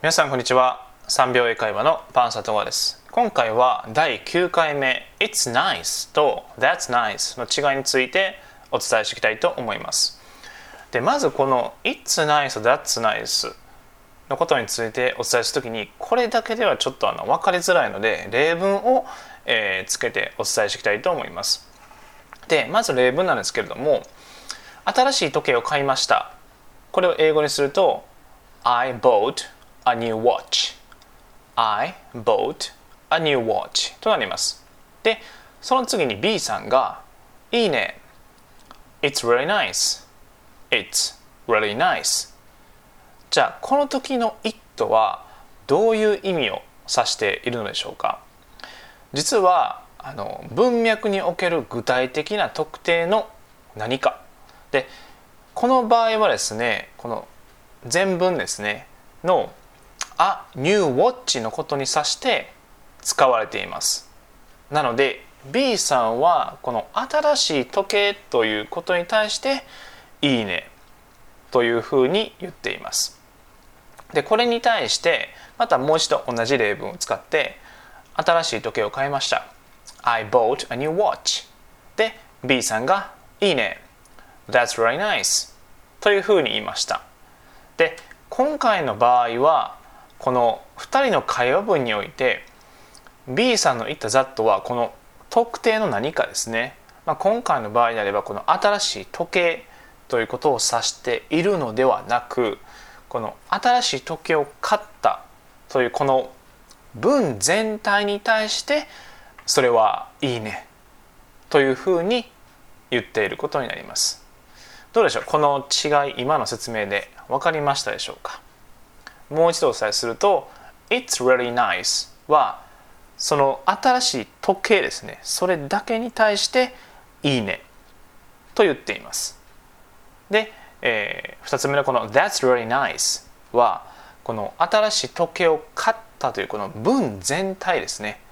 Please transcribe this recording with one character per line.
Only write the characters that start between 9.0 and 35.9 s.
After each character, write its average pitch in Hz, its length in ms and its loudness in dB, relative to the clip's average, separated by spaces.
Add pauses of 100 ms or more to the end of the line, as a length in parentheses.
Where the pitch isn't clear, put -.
え 104 40 -2
し - 40 -6
て - 80 -8
い - 20 -14
き - 20 -8
た 113 120 2
い 110 80 -6
と 175 160 2
思 110 180 -4
い - 60 -8
ま - 100 -10
す。 - 320 -4 (720)
で、 123 80 0
ま 233 180 2
ず 269 140 0
こ 135 160 0
の 123 340 2
It's - 420 -2
nice 147 300 2
と 120 60 -4
That's 117 400 2
nice 110 520 -2 (760)
の 135 80 -4
こ 165 100 0
と 151 140 2
に 110 60 -6
つ - 180 -4
い 110 80 -6
て 127 260 -2
お 117 60 -4
伝 120 160 2
え - 20 -2
す - 100 -4
る 135 100 -2
と 120 60 -10
き - 40 -8
に、 110 260 -8
こ - 160 -2
れ 240 140 0
だ 233 160 -2
け 226 100 -6
で 226 100 -4
は 180 120 2
ち - 100 -2
ょ - 40 -2
っ - 40 -14
と、 - 160 -2
あ - 40 -6
の、 - 120 -8
分 139 180 0
か 190 60 4
り 180 80 0
づ 175 160 0
ら 156 100 4
い 104 60 -2
の 101 80 -8
で、 98 320 -2
例 147 240 2
文 196 220 0
を、 254 280 2 (420)
え 98 380 0
ー、 - 60 -10
つ - 80 -4
け 117 140 -2
て - 260 -4
お 107 60 -2
伝 107 220 0
え - 20 0
し - 60 -4
て - 40 -12
い - 20 -14
き - 40 -18
た 107 80 2
い 107 100 -2
と 185 80 0
思 156 140 -2
い - 60 -12
ま 90 120 -10
す。 - 260 -4 (800)
で、 143 240 0
ま 220 140 0
ず - 100 -2
例 127 160 4
文 165 160 0
な 160 80 2
ん - 20 -2
で 104 60 -4
す - 100 -6
け 110 100 -2
れ 98 40 -4
ど - 80 -10
も、 143 300 0 (840)
「新 254 260 2
し - 140 0
い 143 60 -4
時 147 140 -2
計 131 100 4
を 117 60 0
買 147 180 -2
い - 20 0
ま 139 140 0
し - 100 -2
た」。 - 240 0 (600)
こ - 80 2
れ 180 80 4
を 165 100 0
英 156 140 4
語 151 100 4
に 147 80 0
す - 100 -2
る 139 100 2
と、 - 340 2 (580)
「I 123 320 2
bought 117 540 2 (360)
a 123 100 4
new 113 220 -2
watch」。 - 600 0 (800)
「I 117 380 0 (200)
bought 117 580 0 (360)
a 160 100 2
new 151 200 2
watch」 - 600 -2
と 220 100 0
な 196 80 4
り 113 80 0
ま 90 100 -6
す。 - 260 -6 (400)
で、 220 200 0 (400)
そ - 140 0
の 254 100 0
次 196 180 0